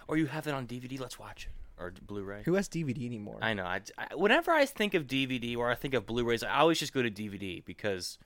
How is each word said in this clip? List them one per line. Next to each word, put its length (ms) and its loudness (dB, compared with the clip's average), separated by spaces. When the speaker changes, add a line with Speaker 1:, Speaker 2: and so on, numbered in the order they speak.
Speaker 1:
Or 100 0
you 80 4
have 220 -4
it 80 -2
on 100 -4
D 140 -8
V 100 -10
D, 80 -8
let's 220 -10
watch 300 -12
it. 40 -8
Or 120 -8
d-, 160 -16
Blu-ray. 400 -8
Speaker 2:
Who 80 4
has 120 2
D 160 -4
V 120 -2
D 100 -4
anymore? 380 -8
Speaker 1:
I 100 2
know. 140 0
I, 160 -2
I, 160 -8
whenever 380 4
I 120 8
think 300 0
of 120 2
D 200 2
V 120 -2
D 160 -4
or 160 2
I 40 4
think 180 -2
of 140 2
Blu-rays, 360 2
I 180 2
always 180 8
just 160 -4
go 80 4
to 80 2
D 180 -6
V 80 -8
D 300 -6
because 600 -4